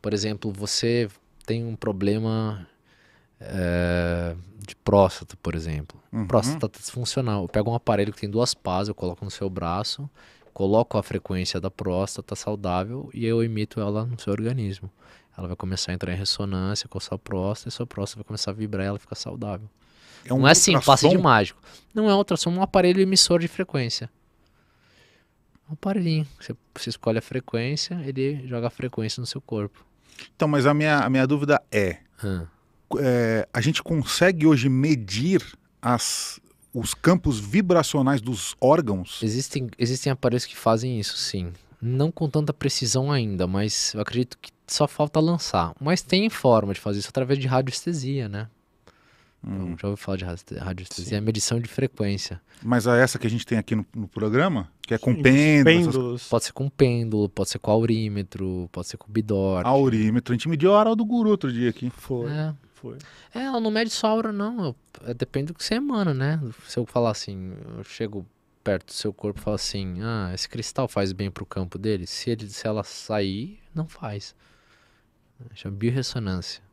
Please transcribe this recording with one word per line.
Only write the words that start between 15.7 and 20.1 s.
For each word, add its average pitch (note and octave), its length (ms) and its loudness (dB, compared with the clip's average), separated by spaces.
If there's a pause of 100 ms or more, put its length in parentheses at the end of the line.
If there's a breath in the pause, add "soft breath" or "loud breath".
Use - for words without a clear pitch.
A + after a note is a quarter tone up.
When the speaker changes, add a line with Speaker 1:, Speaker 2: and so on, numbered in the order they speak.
Speaker 1:
a F2+ 40 -4
entrar F2+ 180 -6
em F#2 40 -4
ressonância G2 720 -4
com - 80 -10
a F#2 40 -6
sua - 160 -8
próstata G2 520 -6
e - 20 -10
sua A#2+ 160 -8
próstata - 320 -8
vai G2+ 80 -14
começar G#2+ 240 -6
a - 20 -6
vibrar G2+ 320 -4
e G2 40 -2
ela G2+ 100 -6
fica - 160 -14
saudável. G#2 520 -8 (580 soft breath)